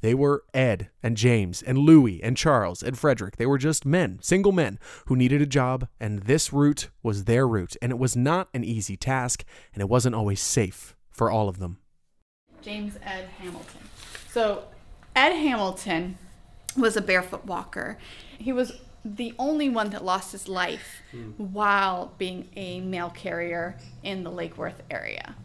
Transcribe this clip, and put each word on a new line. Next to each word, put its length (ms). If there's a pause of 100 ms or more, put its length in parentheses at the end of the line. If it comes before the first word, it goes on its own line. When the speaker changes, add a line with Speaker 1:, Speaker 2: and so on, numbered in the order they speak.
Speaker 1:
They 140
were 300 (100)
Ed 360 (120)
and 140
James 460
and 160
Louis 440
and 140
Charles 460
and 160
Frederick. 380
They 100
were 120
just 280
men, 360
single 300
men, 260 (280)
who 100
needed 260
a 40
job, 420 (120)
and 220
this 300
route 360 (140)
was 220
their 240
route. 340
And 100
it 60
was 180
not 380
an 100
easy 320
task, 480 (300)
and 60
it 80
wasn't 260
always 260
safe 560 (140)
for 200
all 180
of 100
them. 200 (840)
Speaker 2:
James 420
Ed 240 (100)
Hamilton. 420 (500)
So 340 (520)
Ed 180
Hamilton 800 (580)
was 220
a 60
barefoot 420
walker. 540 (400)
He 140
was 200 (320)
the 340
only 300
one 220
that 140
lost 280
his 160
life 640
Speaker 3:
Hmm. 260
Speaker 2:
while 800
being 400
a 240
mail 300
carrier 680 (260)
in 220
the 60
Lake 260
Worth 340
area. 440 (100)